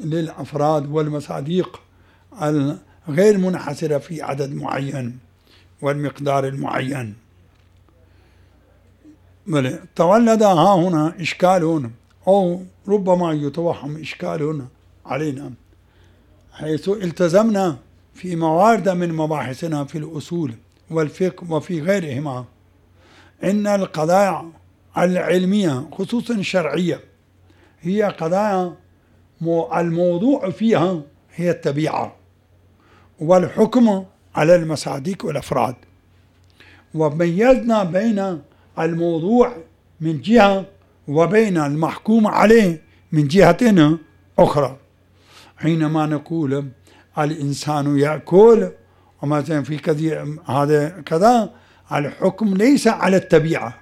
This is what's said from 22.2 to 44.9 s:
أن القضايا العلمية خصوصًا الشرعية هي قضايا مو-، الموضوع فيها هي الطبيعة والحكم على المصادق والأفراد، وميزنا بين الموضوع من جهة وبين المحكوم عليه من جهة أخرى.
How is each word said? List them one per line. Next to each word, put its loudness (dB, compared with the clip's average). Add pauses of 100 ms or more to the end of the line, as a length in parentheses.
أن 0
القضايا 0 (480)
العلمية 0
خصوصًا -6
الشرعية -2 (800)
هي -2
قضايا -2 (680)
مو-، -2
الموضوع 0
فيها 0 (320)
هي -2
الطبيعة -4 (1040)
والحكم 2 (300)
على 6
المصادق -4
والأفراد، -4 (1200)
وميزنا 2
بين -2 (380)
الموضوع 0 (480)
من -4
جهة 4 (440)
وبين 2
المحكوم 0
عليه 4 (300)
من 2
جهة 6 (400)
أخرى. 2 (800)